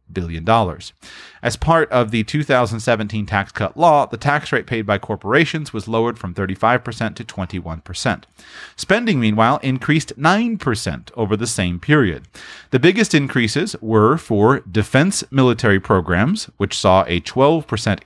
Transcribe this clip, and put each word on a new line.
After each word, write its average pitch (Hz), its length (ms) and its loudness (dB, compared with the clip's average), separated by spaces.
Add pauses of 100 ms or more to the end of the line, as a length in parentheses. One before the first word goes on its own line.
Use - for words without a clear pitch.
(120)
billion 82 320 -6
dollars. 101 480 -2 (500)
As 120 140 -4
part 160 340 2
of 120 200 0
the 113 120 0
two 147 220 -4
thousand 120 360 0
seventeen 110 440 -2
tax 98 260 -2
cut - 260 -6
law, 151 300 4
the 117 120 -10
tax 143 340 -2
rate 120 140 -2
paid 113 200 -4
by 101 120 0
corporations 139 720 -2
was 104 160 -8
lowered 113 300 -2
from 90 160 -10
thirty-five 104 500 -2
percent 113 320 -8
to 117 80 -12
twenty-one 85 560 -8
percent. - 460 -6 (500)
Spending, 214 420 0
meanwhile, 113 440 2
increased 135 560 -2
nine 202 400 0
percent 110 560 -6
over 107 200 -2
the 110 120 -2
same 87 340 -4
period. 131 480 0 (420)
The 131 80 2
biggest 190 360 2
increases 131 400 0 (260)
were 110 360 4
for 117 440 2
defense 127 720 0
military 120 480 2
programs, 95 800 0
which 98 200 -4
saw 95 300 4
a 90 140 -2
twelve 147 460 2
percent 104 400 -2